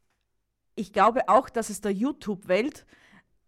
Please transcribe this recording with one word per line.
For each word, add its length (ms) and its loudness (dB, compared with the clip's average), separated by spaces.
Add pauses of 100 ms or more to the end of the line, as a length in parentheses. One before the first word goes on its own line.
(760)
ich 160 -10
glaube 360 2
auch, 220 4
dass 200 -6
es 100 -10
der 120 -2
YouTube-Welt 960 -4 (600)